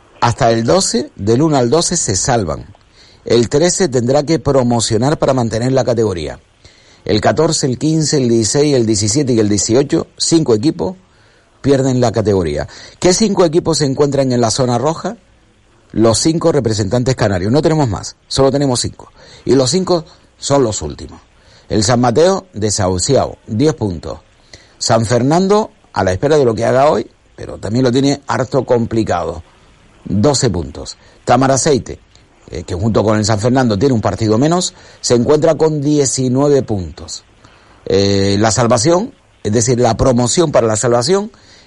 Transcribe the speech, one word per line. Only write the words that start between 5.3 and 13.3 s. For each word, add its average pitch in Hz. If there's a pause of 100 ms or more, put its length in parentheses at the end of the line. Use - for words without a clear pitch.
mantener 117
la 131
categoría. 98 (640)
El 101
catorce, 151
el 120
quince, 156
el 131
dieciséis, 131
el 117
diecisiete 110
y 113
el 104
dieciocho, 120 (100)
cinco 156
equipos 170 (640)
pierden 131
la 117
categoría. 95 (320)
¿Qué -
cinco 180